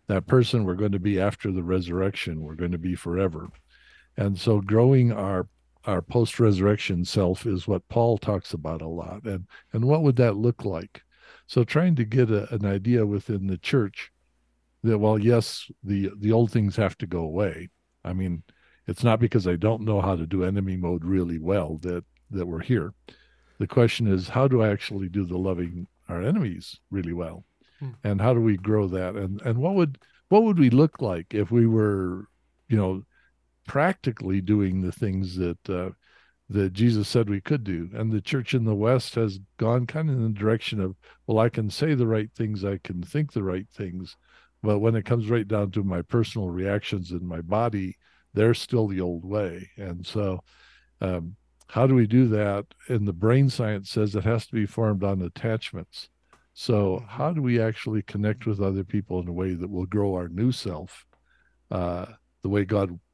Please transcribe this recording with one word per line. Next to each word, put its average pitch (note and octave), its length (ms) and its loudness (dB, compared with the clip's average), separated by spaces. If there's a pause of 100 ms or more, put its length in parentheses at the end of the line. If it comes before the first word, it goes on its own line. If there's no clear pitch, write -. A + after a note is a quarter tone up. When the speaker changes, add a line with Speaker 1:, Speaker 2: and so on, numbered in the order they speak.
Speaker 1:
that F#2+ 180 0
person B2 380 4
we're F#2 100 0
going G2+ 180 0
to G2+ 60 0
be F#2+ 220 0
after G2+ 320 -2
the F#2 100 -2
resurrection, F2+ 800 -2
we're D2+ 140 -10
going F2 180 -2
to F2 60 -2
be F2+ 160 -4
forever. F2 540 -2 (680)
And G2 220 0
so G#2+ 220 4
growing A#2 520 6
our, F#2+ 360 -2 (380)
our F#2 140 0
post-resurrection G#2 1040 2
self F2+ 400 0
is F#2+ 240 -4
what F#2+ 200 -2
Paul A#2 280 2
talks G2+ 380 -4
about D#2 260 -6
a D#2+ 80 -10
lot. E2+ 360 -10
And, F#2+ 220 -6 (280)
and A2 100 0
what D3+ 180 4
would C3+ 140 4
that A#2 200 4
look A#2 280 0
like? F2+ 380 -6 (440)
So - 160 2
trying E3+ 340 2
to B2+ 80 2
get A#2 260 2
a, G#2 240 0
an G2+ 100 -2
idea G#2 400 2
within G2+ 420 -2
the F#2+ 120 -2
church - 520 -2 (720)
that, A2+ 140 4
well, G#2+ 220 4
yes, A2+ 520 2 (120)
the, G2 280 0 (100)
the G#2+ 120 2
old A2+ 180 4
things G2+ 260 0
have G2+ 220 0
to G#2 80 -8
go F2 120 -6
away. E2+ 500 -4 (340)
I F2 120 -8
mean, F2+ 280 -4 (440)
it's - 180 -4
not A2+ 160 4
because A2 260 2
I F2 100 2
don't G#2+ 260 0
know G#2+ 180 0
how F#2 160 0
to E2 100 -4
do F2+ 180 -2
enemy F#2+ 320 -2
mode F2 280 -4
really F2 340 0
well D#2+ 440 -2
that, F2 220 -6 (260)
that F#2 160 -6
we're E2 140 -6
here. F#2+ 340 -2 (640)
The G2 80 -2
question A#2 400 2
is, F#2 220 2
how C3 200 2
do B2+ 140 4
I G#2+ 80 4
actually G2 400 -4
do F#2+ 160 -2
the F2+ 100 -4
loving F2 500 -4 (220)
our F2 140 -6
enemies A2+ 560 -2 (120)
really F2+ 220 -4
well? E2+ 320 -8 (340)
Speaker 2:
Hmm. C3+ 120 -10 (140)
Speaker 1:
And G2+ 180 0
how B2 100 6
do A#2 80 4
we A2 160 4
grow G2+ 320 0
that? F#2 280 -4
And, G2+ 260 -6
and A#2 160 0
what E3+ 160 0
would, E3 240 2 (300)
what G#3+ 160 6
would G#3 140 2
we C3 120 8
look C#3+ 320 4
like F2+ 320 -4
if G#2 160 0
we A#2 160 6
were, G2+ 600 0 (420)
you A2+ 100 2
know, F#2+ 240 0 (640)
practically A#2 760 -2
doing F#2+ 400 0
the F2+ 100 -4
things F#2+ 440 -4
that, F2 340 -4
uh, F#2 180 -6 (640)
that F#2+ 240 0
Jesus G#2+ 340 2
said A2 220 0
we G2+ 100 -2
could C#3 240 -2
do? F2 300 -4
And A2+ 180 -2
the G#2 80 0
church B2+ 320 -4
in A#2+ 140 0
the A2 80 2
West A#2 400 0
has G#2 260 -2 (160)
gone A#2+ 300 0
kind D#3 240 -4
of C3+ 60 0
in A#2+ 80 0
the G#2+ 140 -2
direction A2 400 0
of, F#2+ 160 -2 (320)
"Well, A2 120 2
I A2+ 100 6
can G#2+ 220 -4
say D3+ 240 0
the B2 120 2
right A2 280 0
things, G#2+ 280 -4
I G2 220 -2
can F2+ 180 -6
think D3 300 -4
the G#2+ 100 -4
right F#2+ 300 -4
things, F2+ 420 -10 (480)
but G#2 180 2
when A2+ 140 4
it A2 120 -2
comes A2+ 240 0
right A2+ 180 0
down G#2 220 0
to G#2 120 -2
my F2+ 200 -2
personal G#2+ 480 -2
reactions F#2+ 600 -4
in F2+ 140 -6
my E2+ 140 -8
body, G2 560 -2 (380)
they're A2+ 180 6
still A2+ 340 0
the F#2+ 140 -2
old F2 240 -4
way." F#2 540 -6
And F#2 280 -10
so, G2 380 -4 (560)
um, F2+ 360 -4 (320)
how B2 180 4
do C3+ 80 4
we A#2 120 6
do B2 220 4
that? G2+ 380 0 (220)
And G#2 200 0
the F2+ 60 -2
brain A#2+ 340 4
science G#2+ 420 -4
says G#2 240 0
it F#2+ 100 -2
has A2+ 240 0
to - 60 -10
be G#2+ 120 0
formed G#2+ 360 0
on G2 200 0
attachments. - 880 -8 (420)
So G2+ 440 0
Speaker 2:
Mm-hmm. A2+ 100 -10
Speaker 1:
how C#3 260 -4
do D#3+ 80 -4
we B2 180 2
actually A2 440 -2
connect G#2 420 -4
with G2+ 160 -2
other G2 240 -2
people F#2+ 380 -4
in F2 60 -8
a F2 40 -6
way F#2 220 -4
that F2+ 160 -8
will F#2 160 -4
grow G2+ 280 -2
our F2+ 140 -6
new G#2 240 0
self, F#2 540 -10 (640)
uh, F2+ 340 -4 (380)
the G2 80 -4
way G2+ 160 0
God F#2+ 340 -2 (140)